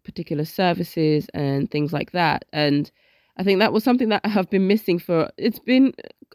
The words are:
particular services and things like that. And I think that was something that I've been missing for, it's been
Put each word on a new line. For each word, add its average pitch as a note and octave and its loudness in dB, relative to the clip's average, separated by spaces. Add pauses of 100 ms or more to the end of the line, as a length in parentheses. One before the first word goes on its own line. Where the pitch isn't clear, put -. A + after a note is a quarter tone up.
particular D#3+ -6
services E3+ 0
and C#3 -2
things D3 -2
like - -6
that. E3+ 0
And D3 0 (460)
I F#3 -6
think F#3+ 2
that A3 4
was G#3+ 0
something B3 2
that G#3 0
I've G3+ -2
been F#3+ 2
missing G3 2
for, E3 -2
it's - -4
been C4 2 (420)